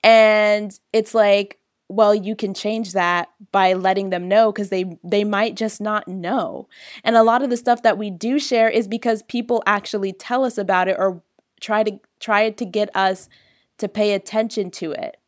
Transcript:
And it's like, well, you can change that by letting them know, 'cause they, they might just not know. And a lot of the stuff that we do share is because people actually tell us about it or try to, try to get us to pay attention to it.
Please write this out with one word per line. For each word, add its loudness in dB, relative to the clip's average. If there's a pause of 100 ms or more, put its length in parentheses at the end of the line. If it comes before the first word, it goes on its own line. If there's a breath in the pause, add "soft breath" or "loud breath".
And 6 (140)
it's 0
like, 2 (280)
well, 2
you -6
can -6
change -6
that -2 (220)
by 2
letting 0
them -4
know, 4
'cause -6
they, -4
they 0
might -2
just -6
not -4
know. -6 (360 loud breath)
And 0
a 8
lot 4
of -2
the -2
stuff 0
that 4
we -6
do -4
share 2
is 0
because -4
people -4
actually -2
tell -4
us -4
about 0
it 0
or -2 (400)
try -2
to, -4 (200)
try 0
to -8
get -4
us -2 (480 soft breath)
to -6
pay 0
attention -4
to -10
it. -10 (100)